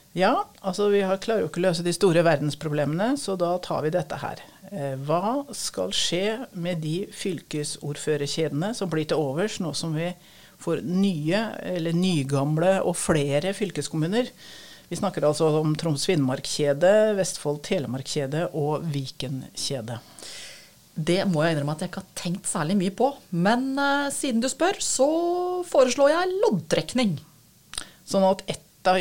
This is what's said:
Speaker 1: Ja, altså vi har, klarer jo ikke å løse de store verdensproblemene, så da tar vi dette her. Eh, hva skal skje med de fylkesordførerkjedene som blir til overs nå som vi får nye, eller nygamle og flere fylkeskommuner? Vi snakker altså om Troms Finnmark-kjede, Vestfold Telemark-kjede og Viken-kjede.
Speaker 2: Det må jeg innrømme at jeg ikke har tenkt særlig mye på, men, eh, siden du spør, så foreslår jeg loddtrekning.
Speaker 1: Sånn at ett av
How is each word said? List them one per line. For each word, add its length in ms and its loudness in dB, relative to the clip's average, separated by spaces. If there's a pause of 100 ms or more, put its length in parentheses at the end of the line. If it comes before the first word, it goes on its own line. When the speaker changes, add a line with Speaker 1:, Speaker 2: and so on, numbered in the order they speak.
(140)
Speaker 1:
Ja, 300 4 (180)
altså 300 0
vi 100 4
har, 160 0
klarer 280 0
jo 20 -4
ikke 140 -6
å 80 4
løse 160 0
de 80 0
store 320 4
verdensproblemene, 920 0
så 200 -4
da 220 0
tar 260 -2
vi 80 0
dette 240 -2
her. 240 -8 (300)
Eh, 260 -6
hva 480 -2 (100)
skal 400 -4
skje 580 -2
med 280 -4
de 240 -4 (100)
fylkesordførerkjedene 1600 -4
som 140 -4
blir 180 -2
til 140 0
overs 420 -2
nå 140 -4
som 180 -4
vi 140 -2 (500)
får 240 -2
nye, 560 0 (240)
eller 320 -2
nygamle 840 2
og 180 0
flere 560 2
fylkeskommuner? 720 -2 (600)
Vi 80 -6
snakker 260 -2
altså 240 4 (140)
om 180 2
Troms 300 0
Finnmark-kjede, 1040 4
Vestfold 480 -2
Telemark-kjede 960 -2
og 260 -2
Viken-kjede. 1160 -6 (1000)
Speaker 2:
Det 300 2
må 160 2
jeg 80 2
innrømme 240 -2
at 80 -6
jeg 80 -6
ikke 80 -10
har 160 -18
tenkt 320 -6
særlig 260 0
mye 160 2
på, 200 2 (180)
men, 480 2
eh, 340 2
siden 300 -2
du 80 0
spør, 320 0
så 280 2 (600)
foreslår 420 6
jeg 300 0
loddtrekning. 720 0 (960)
Speaker 1:
Sånn 160 4
at 240 4
ett 160 -6 (220)
av 140 6